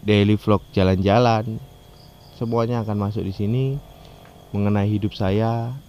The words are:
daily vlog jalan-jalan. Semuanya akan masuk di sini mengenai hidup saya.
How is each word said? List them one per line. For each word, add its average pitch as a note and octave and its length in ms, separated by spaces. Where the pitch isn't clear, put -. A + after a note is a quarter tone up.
daily G#2 400
vlog G#2 320
jalan-jalan. A2 880
Semuanya A#2 480
akan G#2 160
masuk G2+ 240
di F#2+ 80
sini A2+ 340
mengenai G#2 400
hidup G#2 240
saya. A2+ 560